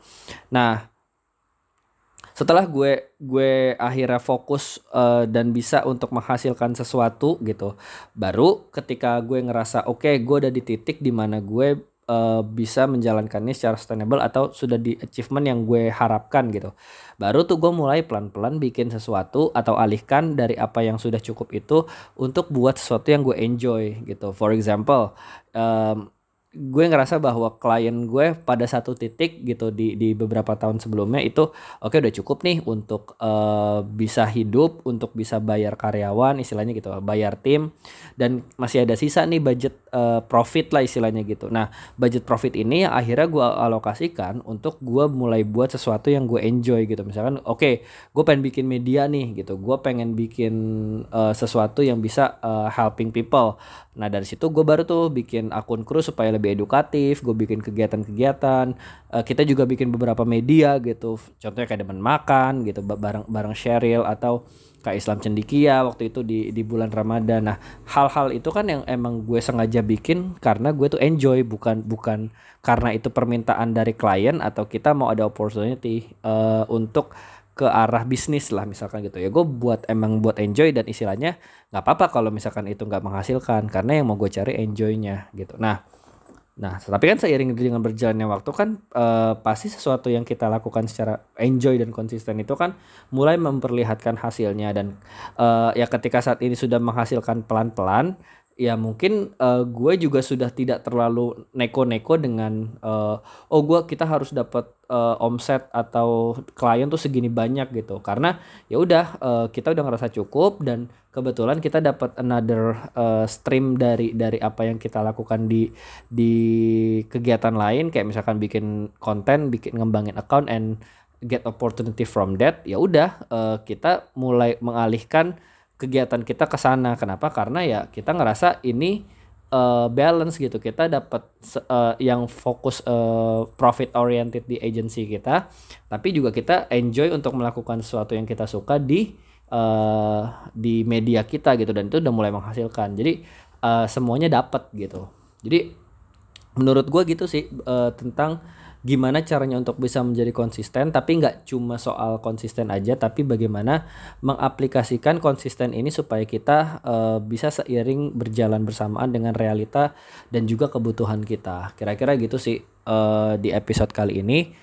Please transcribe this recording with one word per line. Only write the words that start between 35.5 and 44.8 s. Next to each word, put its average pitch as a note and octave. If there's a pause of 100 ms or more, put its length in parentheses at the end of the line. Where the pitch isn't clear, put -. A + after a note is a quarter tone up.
karyawan," A2
istilahnya A2
gitu, G#2
bayar G#2
tim, D3+ (480)
dan B2 (160)
masih B2
ada A2+
sisa D3+
nih E3
budget, C3 (160)
eh, A#2
profit D3+
lah C3+
istilahnya A2+
gitu. G#2
Nah, A2 (240)
budget A#2+
profit A#2+
ini C3+
yang B2+
akhirnya B2
gue C3+
alokasikan A2+
untuk A2+